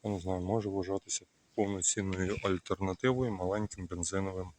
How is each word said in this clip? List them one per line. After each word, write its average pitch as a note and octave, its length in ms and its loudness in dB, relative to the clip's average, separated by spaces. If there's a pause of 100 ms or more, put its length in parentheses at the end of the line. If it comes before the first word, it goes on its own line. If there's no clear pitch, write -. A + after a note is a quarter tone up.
я G#2+ 80 0
не G2 80 0
знаю, F2+ 220 0
може G2+ 280 2
вважатися G2 560 -2 (300)
повноцінною G2 880 2
альтернативою G2+ 880 2
маленьким F#2+ 560 -2
бензиновим F#2 720 -2